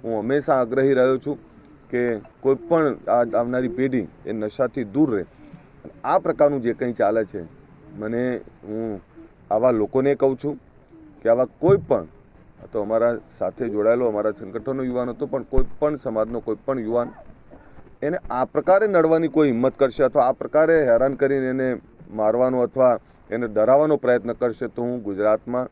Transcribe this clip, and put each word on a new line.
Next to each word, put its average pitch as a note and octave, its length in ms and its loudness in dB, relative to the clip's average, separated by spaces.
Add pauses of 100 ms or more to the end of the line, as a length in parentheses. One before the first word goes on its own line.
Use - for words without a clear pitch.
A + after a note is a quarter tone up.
હું A2+ 140 -4
હંમેશા C#3 360 0
આગ્રહી C3 400 2
રહ્યો B2+ 240 2
છું C#3+ 200 -8 (520)
કે A#2+ 280 -2 (220)
કોઈ C3+ 140 2
પણ D#3 420 0 (120)
આ A#2+ 160 2 (100)
આવનારી B2 340 0
પેઢી B2+ 400 -2 (180)
એ F#2 60 -8
નશાથી A2+ 520 -4
દૂર A#2+ 300 0
રહે. F#2 100 -2 (800)
આ D#3 140 2
પ્રકારનું D3 420 2
જે A#2 120 -2
કંઈ B2 200 -4
ચાલે A2 320 0
છે, G2 180 -10 (540)
મને, A#2 440 -4 (220)
હું G#2+ 380 -8 (500)
આવા A2 200 2
લોકોને C3 440 0
કહું C3+ 220 0
છું C#3+ 240 -8 (640)
કે A2 60 0
આવા A#2+ 160 4
કોઈ F3 320 2
પણ, G#2+ 300 -2 (560)
આ - 100 -20
તો A2+ 80 -4
અમારા A2+ 360 0 (120)
સાથે G#2+ 400 -6
જોડાયેલો A2 400 2
અમારા G#2 220 0
સંગઠનનો A2 520 -8
યુવાન B2 260 -4
હતો, C#3 180 -8
પણ C3+ 160 -6
કોઈ G#2+ 220 2 (140)
પણ D3+ 180 0
સમાજનો A2+ 440 -4
કોઈ A2 240 -6
પણ C3+ 140 -4
યુવાન A#2+ 300 -2 (960)
એને D3+ 140 -2 (140)
આ B2+ 140 -2
પ્રકારે F#3+ 420 2
નડવાની E3 420 2
કોઈ D#3 220 2
હિંમત A#2+ 280 0
કરશે C3+ 240 2
અથવા C3 220 2
આ C3 80 2
પ્રકારે D#3 520 2
હેરાન B2+ 300 2
કરીને C3+ 320 0
એને C3 300 -2 (340)
મારવાનો A#2+ 500 2
અથવા B2 380 2 (320)
એને A#2 180 -4
ડરાવવાનો C3 480 4
પ્રયત્ન A#2+ 360 0
કરશે, A#2+ 340 -4
તો A#2+ 160 -8
હું B2 200 -6
ગુજરાતમાં G#2+ 680 -2